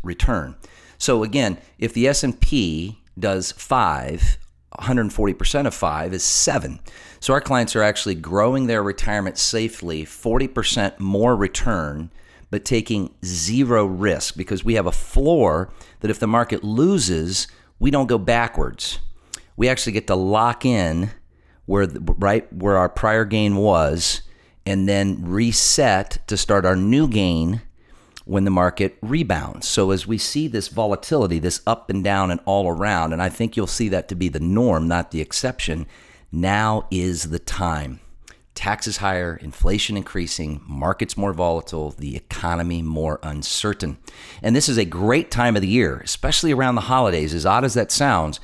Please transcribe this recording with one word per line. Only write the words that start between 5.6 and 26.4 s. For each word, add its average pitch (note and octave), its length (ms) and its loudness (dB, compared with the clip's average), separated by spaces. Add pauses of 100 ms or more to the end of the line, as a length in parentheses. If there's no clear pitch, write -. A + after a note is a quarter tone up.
of - 80 -4
five D#2+ 360 -4
is F#2 120 -4
seven. - 560 -2 (400)
So - 140 -2
our C#3+ 80 2
clients A#2+ 340 0
are A2 80 4
actually G#2 320 0
growing G#2 500 0
their A2+ 160 0
retirement G2+ 560 -2
safely, F2+ 640 -4
forty B2 440 0
percent G#2+ 520 -2
more G2+ 360 2
return, E2+ 760 -2 (380)
but G#2 160 -6
taking A2 480 -2 (100)
zero G#2 640 2
risk F#2 500 0
because F#2 280 -6
we A2+ 100 2
have G2 140 2
a F2 40 2
floor A#2+ 800 2 (280)
that G#2+ 100 -2
if G#2+ 80 -2
the - 80 -2
market A2+ 380 0
loses, G#2 840 0 (300)
we C#3 140 4
don't C3+ 160 2
go A#2 100 2
backwards. A2+ 800 -2 (580)
We A#2+ 140 2
actually B2+ 240 0
get G#2 140 -2
to F#2+ 80 2
lock G#2+ 500 2
in F#2 460 2 (540)
where G2 200 2
the, D2 140 -8 (180)
right G2+ 340 2
where F#2+ 260 2
our F2+ 120 4
prior A2 360 2
gain G#2 320 2
was E2+ 640 2 (420)
and F#2+ 220 0
then G2 380 0
reset G#2+ 1040 2
to G#2 100 -2
start G2 280 2